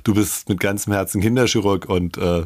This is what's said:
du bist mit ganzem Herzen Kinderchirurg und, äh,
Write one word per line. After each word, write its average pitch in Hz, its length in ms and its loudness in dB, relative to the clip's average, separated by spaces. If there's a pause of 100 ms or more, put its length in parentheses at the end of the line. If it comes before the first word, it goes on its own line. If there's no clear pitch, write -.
du 107 120 0
bist - 340 0
mit 95 120 -2
ganzem 101 340 -2
Herzen 98 260 -2
Kinderchirurg 110 720 2
und, 87 260 0
äh, 87 300 0